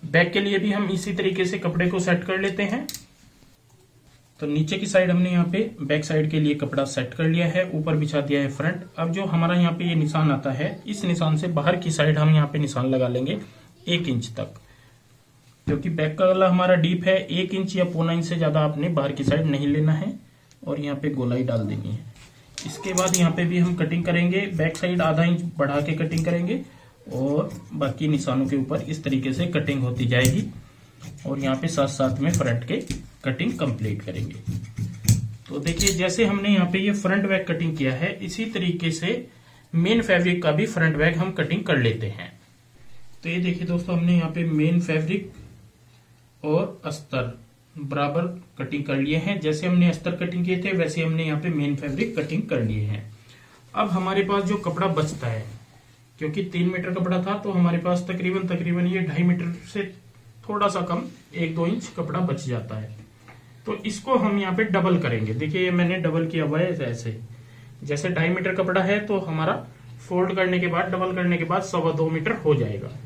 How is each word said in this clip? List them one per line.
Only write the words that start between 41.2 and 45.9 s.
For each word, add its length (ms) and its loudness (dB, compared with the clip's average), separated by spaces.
कटिंग 300 -2
कर 160 2
लेते 300 0
हैं। 220 -12
तो 60 -6
ये 100 -2
देखिए 280 -2
दोस्तों, 300 0
हमने 200 4
यहाँ 140 2
पे 140 -2
मेन 360 4
फैब्रिक 500 -2